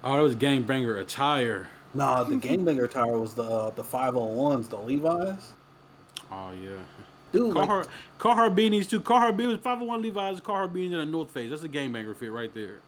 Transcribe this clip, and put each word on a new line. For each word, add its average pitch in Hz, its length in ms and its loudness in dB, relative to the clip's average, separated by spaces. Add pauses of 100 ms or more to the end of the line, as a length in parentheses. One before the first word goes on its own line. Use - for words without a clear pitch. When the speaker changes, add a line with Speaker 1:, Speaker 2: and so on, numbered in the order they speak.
Speaker 1:
Oh, 135 120 2
that 143 60 6
was 135 140 4
gangbanger 123 640 2
attire. 123 640 -2 (260)
Speaker 2:
Nah, 131 300 2
the 139 120 0
gangbanger 147 500 2
attire 117 320 0
was 110 160 -4
the, 117 100 -4
uh, 110 280 -2
the 113 120 -10
five 127 320 -2
oh 117 100 0
ones, 123 420 0
the 113 100 -10
Levi's. 165 760 -2 (800)
Speaker 1:
Oh, 95 200 -10
yeah. 95 180 -12 (640)
Speaker 2:
Dude, 226 220 2
like 202 160 2
Speaker 1:
Carhartt, 190 180 0 (320)
Carhartt 220 360 6
beanies, 208 340 4
too. 220 120 0
Carhartt 233 360 4
beanies, 233 220 0
five 247 220 -2
oh 240 40 -4
one 233 160 -2
Levi's, 196 380 -4
Carhartt 196 320 -2
beanies, 180 220 -2
and 165 80 -2
a 147 40 -2
North 156 260 -4
Face. 117 180 -6
That's 151 140 -8
a 160 60 -10
gangbanger 117 460 -4
fit 113 160 -8
right 113 220 -6
there. 101 340 -10